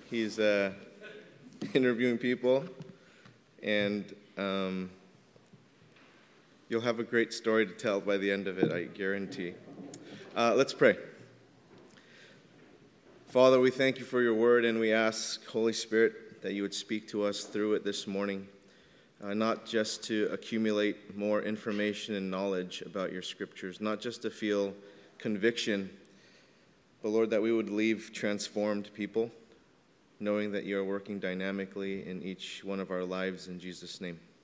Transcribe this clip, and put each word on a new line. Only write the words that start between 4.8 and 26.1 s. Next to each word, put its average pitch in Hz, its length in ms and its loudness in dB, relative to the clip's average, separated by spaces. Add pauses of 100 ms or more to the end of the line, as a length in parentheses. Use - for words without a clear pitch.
you'll 113 120 0
have 117 180 0
a 117 40 -2
great 113 300 2
story 110 320 4
to 92 80 -4
tell 101 260 0
by 101 160 2
the 98 160 2
end 98 160 0
of 92 120 -4
it, 87 120 2
I 85 120 -2
guarantee. 95 720 -6 (840)
Uh, 117 180 4
let's 135 180 4
pray. 117 240 6 (2250)
Father, 131 320 8
we 127 120 6
thank 131 280 2
you 120 60 -10
for 123 160 2
your 117 140 4
word, 120 280 6
and 113 160 2
we 110 140 2
ask, 110 540 0
Holy 113 260 0
Spirit, - 680 2
that 98 100 -4
you 101 80 -2
would 98 120 -2
speak - 360 -6
to 104 140 -2
us 101 200 -2
through 107 300 0
it 101 100 0
this 101 240 -4
morning, 98 400 -4 (760)
uh, 101 120 -6
not 110 320 0
just 110 400 -2
to 107 260 0
accumulate 107 880 0
more 104 240 0
information 107 720 -2
and 95 160 -2
knowledge 92 520 -2
about 90 280 -4
your 90 100 -8
scriptures, - 600 -10
not 107 180 -2
just 117 220 -8
to 110 80 -4
feel 101 440 0 (440)
conviction, 104 720 0 (1120)